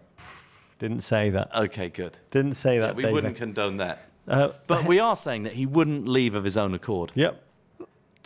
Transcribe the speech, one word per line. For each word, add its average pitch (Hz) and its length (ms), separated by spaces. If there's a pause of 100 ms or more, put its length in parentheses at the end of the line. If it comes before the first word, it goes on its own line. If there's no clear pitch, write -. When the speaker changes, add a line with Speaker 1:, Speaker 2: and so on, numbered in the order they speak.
(800)
Speaker 1:
Didn't 113 220
say 107 280
that. 98 260
Speaker 2:
Okay, 101 340
good. 87 280 (140)
Speaker 1:
Didn't 135 240
say 127 240
that, 110 100
Speaker 2:
Yeah, - 40
we 110 100
Speaker 1:
David. 110 100
Speaker 2:
wouldn't 107 240
condone 101 400
that. 90 300 (200)
Speaker 1:
Uh, 139 220 (180)
Speaker 2:
But 170 180
we 175 140
are 226 160
saying 120 280
that 104 100
he 131 120
wouldn't 147 420
leave 127 280
of 101 80
his 98 140
own 101 160
accord. 90 420
Speaker 1:
Yep. 151 260 (840)